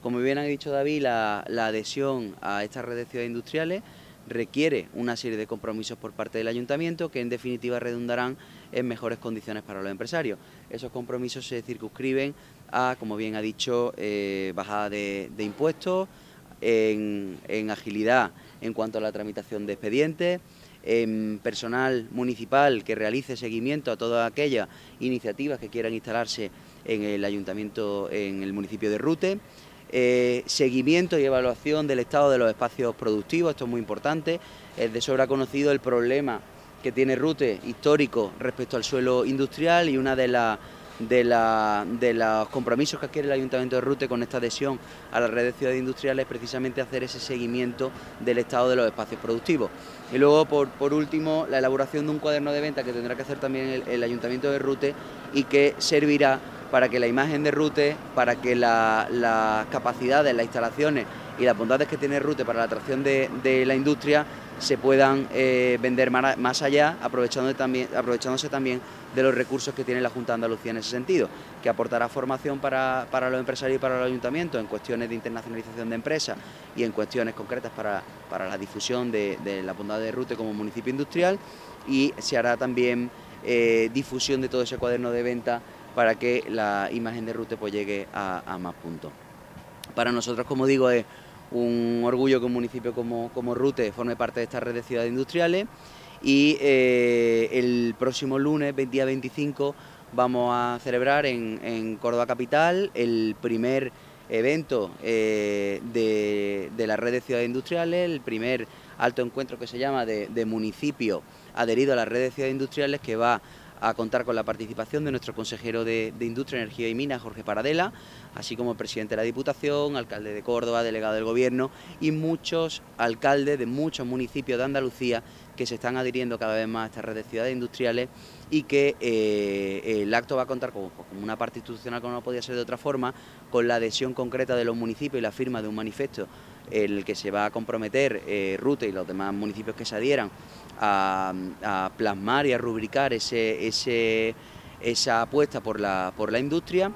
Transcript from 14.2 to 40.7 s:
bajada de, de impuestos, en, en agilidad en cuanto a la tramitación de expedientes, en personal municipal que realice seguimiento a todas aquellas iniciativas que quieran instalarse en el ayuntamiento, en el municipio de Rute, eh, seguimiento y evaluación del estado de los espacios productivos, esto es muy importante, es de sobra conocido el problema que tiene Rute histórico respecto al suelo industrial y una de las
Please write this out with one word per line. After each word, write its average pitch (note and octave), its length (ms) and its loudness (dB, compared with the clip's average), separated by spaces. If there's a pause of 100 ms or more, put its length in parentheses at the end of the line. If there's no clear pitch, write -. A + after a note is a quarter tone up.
bajada G#2 360 -4
de, G2 460 -4
de G#2+ 60 -6
impuestos, D#3+ 680 -2 (520)
en, G#2+ 760 0 (120)
en G#2+ 240 -4
agilidad G#2+ 580 2 (300)
en A2+ 120 -6
cuanto A2 260 -4
a - 20 -2
la G#2+ 100 -2
tramitación G#2 560 -8
de G#2 60 -4
expedientes, D#3 680 0 (460)
en A2 560 0
personal A#2+ 680 -2
municipal B2 760 2
que A2 100 -2
realice A2+ 440 -2
seguimiento B2 520 -4
a G#2+ 60 -2
todas A#2 340 0
aquellas B2+ 380 0 (320)
iniciativas B2+ 580 -2
que G#2+ 120 -12
quieran A2+ 240 -2
instalarse A2 560 -4 (340)
en G#2+ 200 -2
el G2+ 200 0
ayuntamiento, G2+ 840 -4
en G2 320 -4
el G2 100 -6
municipio G#2 380 -4
de G#2 80 0
Rute, F3 400 0 (520)
eh, B2 540 4
seguimiento D#3 760 2
y C#3 60 4
evaluación C3+ 640 2
del C3+ 140 2
estado C#3+ 300 4
de C3 60 6
los A#2 140 4
espacios A#2+ 460 -2
productivos, B2 560 0
esto C#3 120 -6
es A#2+ 60 -4
muy A#2+ 100 -2
importante, D3+ 600 -2 (360)
es A2+ 160 0
de A#2 80 -2
sobra C3 260 2
conocido C#3 460 2
el C#3 80 2
problema B2 600 0 (400)
que B2+ 100 -2
tiene C3 240 4
Rute C3 500 0
histórico A#2+ 720 2
respecto B2+ 380 -4
al A2 80 -2
suelo B2+ 400 2
industrial D3 640 2
y C3+ 80 2
una C3 180 2
de B2+ 140 2
las A#2 300 2 (400)